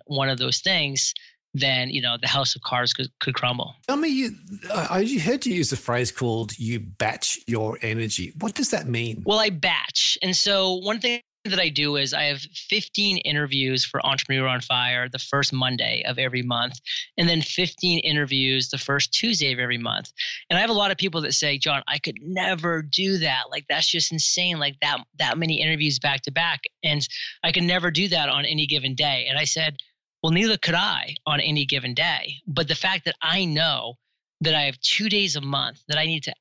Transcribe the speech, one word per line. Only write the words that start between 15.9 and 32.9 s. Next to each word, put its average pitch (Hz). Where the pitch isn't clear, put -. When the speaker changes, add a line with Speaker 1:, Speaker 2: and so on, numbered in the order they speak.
Speaker 1:
of 127
every 127
month, 120
and 170
then 165
fifteen 175
interviews 135
the 139
first 139
Tuesday 151
of 123
every 120
month. 117
And 170
I -
have 226
a 226
lot 202
of 180
people 170
that 147
say, 143
"John, 139
I 147
could -
never 175
do 190
that. 135
Like, 147
that's 156
just 170
insane. 170
Like, 143
that, 147
that 135
many 160
interviews 151
back 139
to 147
back. 165
And 147
I 175
can 175
never 175
do 180
that 156
on 139
any 151
given 135
day." 131
And 135
I 151
said, 156
"Well, 160
neither 214
could 170
I 175
on 147
any 147
given 127
day." 143
But 160
the 156
fact 185